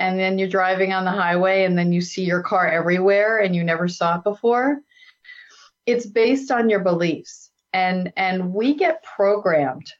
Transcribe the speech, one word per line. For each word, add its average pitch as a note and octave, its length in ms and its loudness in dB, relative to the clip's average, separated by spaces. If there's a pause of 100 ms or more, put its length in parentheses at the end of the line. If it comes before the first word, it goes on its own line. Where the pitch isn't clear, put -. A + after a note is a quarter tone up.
and F#3 180 -2
then F#3+ 180 0
you're F#3+ 120 -2
driving F#3 420 0
on F#3 140 -2
the F3+ 60 0
highway F#3 520 2
and F#3 140 2
then F3 160 2
you F3 80 0
see F#3 240 -6
your F3 160 0
car F3+ 260 0
everywhere F#3 720 2
and F#3+ 160 0
you E3+ 80 0
never E3+ 240 0
saw F3 300 -2
it F3 80 -8
before. A#3+ 560 0 (1040)
It's A#3+ 200 0
based A#3+ 460 0
on A#3 180 2
your G3+ 120 2
beliefs. E3+ 680 -2 (220)
And, F#3 460 -2
and F#3 360 -2
we A#3 200 0
get D#4+ 300 -2
programmed F3+ 840 0 (100)